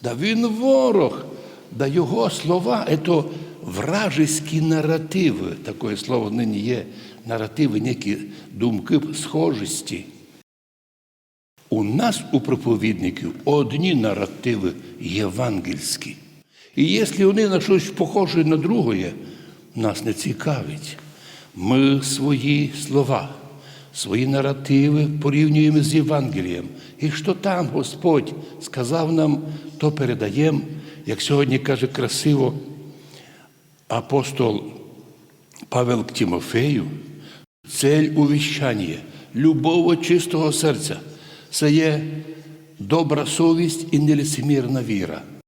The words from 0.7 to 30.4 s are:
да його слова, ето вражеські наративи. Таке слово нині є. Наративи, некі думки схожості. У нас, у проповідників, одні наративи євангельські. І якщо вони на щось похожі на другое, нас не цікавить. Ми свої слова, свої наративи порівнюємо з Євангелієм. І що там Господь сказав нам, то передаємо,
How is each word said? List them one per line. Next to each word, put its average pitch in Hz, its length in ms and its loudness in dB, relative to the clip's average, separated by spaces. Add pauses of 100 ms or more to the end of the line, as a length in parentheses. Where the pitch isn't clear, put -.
да 131 160 -2
його 175 420 2
слова, 185 600 0
ето 156 360 2 (360)
вражеські 151 1000 0
наративи. 156 1000 0
Таке 104 340 -6
слово 113 340 -2
нині 110 280 -2
є. 113 260 -2 (400)
Наративи, 113 560 -2
некі 107 360 -4 (340)
думки 113 480 0 (220)
схожості. 127 840 -4 (1600)
У 110 140 0
нас, 185 380 0 (100)
у 135 100 2
проповідників, 110 920 -2 (100)
одні 147 500 2
наративи 101 760 -2 (300)
євангельські. 98 1120 -4 (600)
І 156 160 2
якщо 196 360 2
вони 202 220 4
на 185 120 2
щось 190 280 4
похожі 170 540 0
на 156 140 4
другое, 117 560 0 (640)
нас 110 300 -2
не 110 80 -2
цікавить. - 840 -6 (580)
Ми 131 480 4
свої 139 680 0 (160)
слова, 131 420 2 (640)
свої 117 340 -2
наративи 139 800 2 (140)
порівнюємо 151 580 4
з 147 160 2
Євангелієм. 101 680 0 (340)
І 151 120 -2
що 185 220 -2
там 180 340 -2
Господь 147 680 0 (280)
сказав 156 520 -2
нам, 151 300 2 (340)
то 151 140 2
передаємо, 131 680 0 (440)